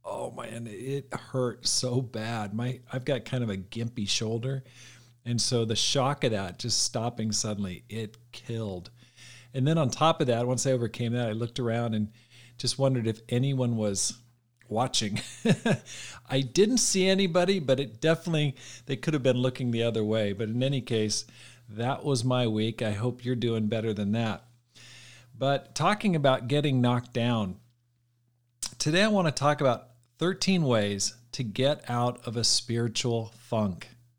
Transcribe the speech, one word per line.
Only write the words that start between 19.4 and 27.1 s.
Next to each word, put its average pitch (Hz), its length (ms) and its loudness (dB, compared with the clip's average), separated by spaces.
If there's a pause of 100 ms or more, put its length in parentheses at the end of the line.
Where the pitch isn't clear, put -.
the 117 140 0
other 113 200 0
way. 107 300 0
But 110 160 -4
in 123 120 -2
any 135 200 0
case, 107 420 0 (460)
that 120 340 -4
was 135 180 0
my 127 240 2
week. 110 360 0
I 107 100 0
hope 120 320 -4
you're 123 100 0
doing 113 340 0
better 110 260 0
than 101 180 -2
that. 113 320 -2 (880)
But 139 400 -2
talking 196 400 2
about 131 340 4
getting 143 340 4
knocked 123 320 2